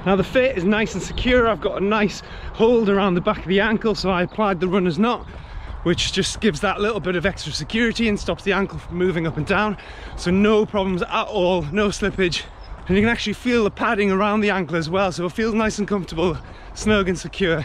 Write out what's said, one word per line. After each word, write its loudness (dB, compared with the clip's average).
Now 2
the 2
fit 0
is -2
nice 0
and -6
secure. 2
I've 0
got -4
a 0
nice 0
hold 4
around 4
the 0
back 0
of -10
the 2
ankle, 2
so -2
I 2
applied 0
the 0
runner's 2
knot, 0
which 0
just -2
gives 0
that 0
little 0
bit -2
of 0
extra -6
security 0
and 0
stops -4
the 0
ankle 0
from -8
moving 0
up -4
and -2
down. 0
So -2
no 4
problems -2
at -2
all, 2
no 0
slippage. -2
And 4
you 6
can 4
actually -2
feel 2
the 2
padding 0
around 2
the 2
ankle 0
as -2
well, 2
so -2
it -6
feels 0
nice 0
and -2
comfortable, -2
snug 2
and 0
secure. 0